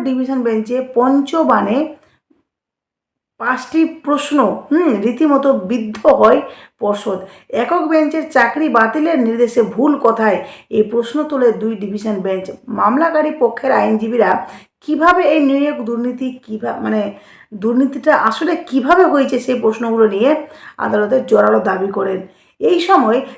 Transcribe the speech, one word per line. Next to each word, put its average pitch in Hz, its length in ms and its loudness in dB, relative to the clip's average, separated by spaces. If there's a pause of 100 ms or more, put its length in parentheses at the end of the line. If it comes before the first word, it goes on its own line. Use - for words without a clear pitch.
ডিভিশন 262 360 -2
বেঞ্চে 226 340 -2 (180)
পঞ্চবাণে 254 840 2 (1600)
পাঁচটি 247 400 -2 (240)
প্রশ্ন, 294 340 -2 (300)
হুম, 320 220 2 (140)
রীতিমতো 277 440 2 (220)
বিদ্ধ 214 280 -4 (220)
হয় 240 200 4 (380)
পর্ষদ। 202 400 -4 (440)
একক 339 260 -2
বেঞ্চের 311 420 0
চাকরি 262 380 0
বাতিলের 262 580 2
নির্দেশে 233 360 2
ভুল 220 360 0
কথায় 220 400 2 (320)
এই 214 220 2
প্রশ্ন 233 240 -2 (140)
তোলে 254 220 2
দুই 208 200 -6 (100)
ডিভিশন 208 380 -6
বেঞ্চ। 190 260 -4 (320)
মামলাকারী 302 520 2 (100)
পক্ষের 254 320 0
আইনজীবীরা 220 580 2 (540)
কিভাবে 339 380 2 (120)
এই 311 140 4
নিয়োগ 277 280 0 (120)
দুর্নীতি 247 400 -4 (140)
কিভা-, 220 400 -8
মানে 214 200 0 (500)
দুর্নীতিটা 240 600 0 (160)
আসলে 320 240 -2 (180)
কিভাবে 302 340 4
হয়েছে 269 400 2
সেই 247 160 -2
প্রশ্নগুলো 226 540 2
নিয়ে 233 160 2 (480)
আদালতে 214 380 0 (140)
জোরালো 208 300 4
দাবি 190 300 -4
করেন। 185 300 -4 (400)
এই 339 200 2
সময় 277 380 2 (200)